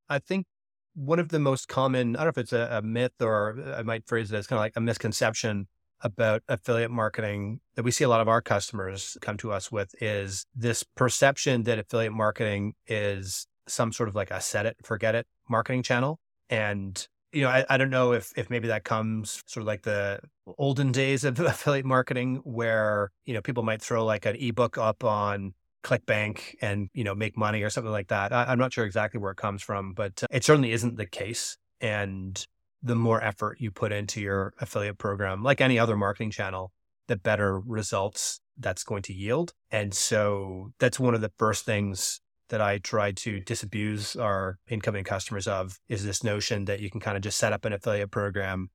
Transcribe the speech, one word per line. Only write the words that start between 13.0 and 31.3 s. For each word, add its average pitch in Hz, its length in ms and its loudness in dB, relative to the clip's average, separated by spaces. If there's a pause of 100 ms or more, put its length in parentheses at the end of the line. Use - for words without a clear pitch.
some 117 240 0
sort 110 200 -2
of, 98 40 -6
like, 98 160 -2
a 95 80 -6
set 104 280 -2
it, 113 160 -4
forget 110 320 0
it 117 120 -2 (220)
marketing 120 340 2
channel. 135 380 0 (300)
And, 101 580 -2 (240)
you 156 80 0
know, 135 80 4
I, 131 220 6
I 135 80 6
don't 135 100 2
know 127 240 4
if, 113 240 -2
if 117 140 -2
maybe 117 180 -2
that 110 160 -2
comes 110 640 -2
sort - 160 -8
of 104 40 -8
like 104 160 -4
the 101 380 -2 (380)
olden 139 340 2
days 135 320 2
of 127 160 0
<laughs> - 0 -
affiliate 143 460 2
marketing 127 580 2
where, 110 640 2 (140)
you 135 80 -6
know, 110 80 -4
people 120 220 -2
might 110 180 0
throw, 113 240 0
like, 107 220 0
an 107 100 0
ebook 120 400 0
up 110 280 0
on 104 500 0 (300)
ClickBank 107 760 -2
and, 101 320 -2
you 113 120 -4
know, 98 100 -2
make 104 240 -4
money 107 240 0
or 104 80 0
something 113 220 -4
like 101 160 -4
that. 101 220 0
I, 120 140 2
I'm 123 140 2
not 127 160 0
sure 120 100 0
exactly 107 360 -2
where 98 120 -4
it 95 60 -18
comes 101 240 -4
from, 98 320 -6
but, 101 280 -6
uh, - 80 -2
it 135 140 0
certainly 139 280 8
isn't 117 240 0
the 107 100 -6
case. - 500 -8 (240)